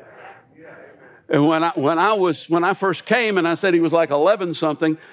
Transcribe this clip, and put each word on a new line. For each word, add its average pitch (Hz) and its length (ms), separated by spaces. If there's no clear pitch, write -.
And 151 200
when 160 160
I, 165 120
when 160 240
I 202 140
was, 180 360
when 170 140
I 190 100
first 185 320
came 220 320
and 170 100
I 170 60
said 180 200
he 175 60
was, 165 140
like, 165 160
eleven-something, 160 880